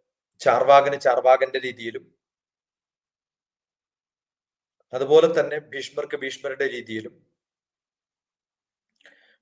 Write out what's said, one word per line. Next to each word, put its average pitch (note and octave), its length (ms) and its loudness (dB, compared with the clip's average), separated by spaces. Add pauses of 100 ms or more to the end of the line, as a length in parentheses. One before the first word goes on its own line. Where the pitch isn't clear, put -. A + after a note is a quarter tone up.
(400)
ചാർവാകന് C#3 600 4
ചാർവാകന്റെ C3 600 2
രീതിയിലും, A2+ 440 -12 (3000)
അതുപോലെ C#3+ 380 4
തന്നെ D3+ 280 -2
ഭീഷ്മർക്ക് C#3+ 580 -10
ഭീഷ്മരുടെ C3+ 520 -8
രീതിയിലും, A2 460 -12 (2250)